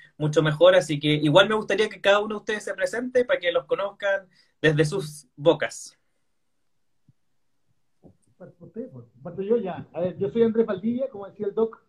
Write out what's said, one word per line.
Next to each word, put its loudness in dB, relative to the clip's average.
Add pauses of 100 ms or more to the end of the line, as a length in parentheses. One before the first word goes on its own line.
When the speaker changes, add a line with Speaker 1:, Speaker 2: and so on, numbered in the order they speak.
(180)
Speaker 1:
mucho 0
mejor. 6
Así 0
que 2
igual 4
me 0
gustaría -2
que -12
cada 4
uno -6
de -8
ustedes -6
se -6
presente -2
para 0
que -2
los -2
conozcan -4 (340)
desde 4
sus -6 (100)
bocas. -2 (2500)
Speaker 2:
Parto -20
usted, -14
pues. -20 (160)
Parto -10
yo 2
ya. -6
A -6
ver, -4
yo -2
soy 2
Andrés 2
Valdivia, -4
como -14
decía -8
el -6
doc. -2